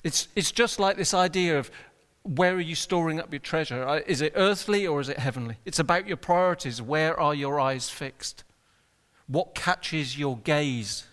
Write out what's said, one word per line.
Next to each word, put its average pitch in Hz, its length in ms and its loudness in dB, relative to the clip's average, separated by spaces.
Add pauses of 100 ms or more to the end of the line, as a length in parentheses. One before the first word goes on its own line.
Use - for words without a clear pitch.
It's, - 320 -2
it's - 160 0
just - 260 0
like 196 180 4
this 185 180 0
idea 175 440 4
of 127 120 -4 (600)
where 180 240 4
are 185 60 0
you 165 160 -4
storing 165 420 0
up 165 140 -8
your 143 80 -6
treasure? 131 440 -2
Uh, 147 220 0
is 143 140 0
it 151 160 0
earthly 202 500 2
or 147 140 0
is 131 80 -4
it 143 100 -6
heavenly? 120 460 -2
It's 170 160 -2
about 180 260 2
your 185 100 -4
priorities. 170 640 0
Where 156 380 0
are 151 160 2
your 143 240 -2
eyes 135 320 0
fixed? - 540 -12 (800)
What 147 300 -2
catches 151 600 -2
your 139 220 -2
gaze, 131 760 -2